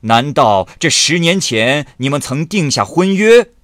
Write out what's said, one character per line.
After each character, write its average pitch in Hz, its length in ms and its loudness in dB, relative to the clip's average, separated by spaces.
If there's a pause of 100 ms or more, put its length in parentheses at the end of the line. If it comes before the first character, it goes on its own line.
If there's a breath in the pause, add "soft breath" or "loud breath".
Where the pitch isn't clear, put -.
难 117 320 0
道 107 340 2 (100)
这 170 100 -4
十 156 300 0
年 175 220 0
前 127 480 -2 (100)
你 131 120 -4
们 143 120 -2
曾 156 240 -6
定 165 240 -2
下 107 160 -2
婚 185 300 0
约？ 220 380 4 (100)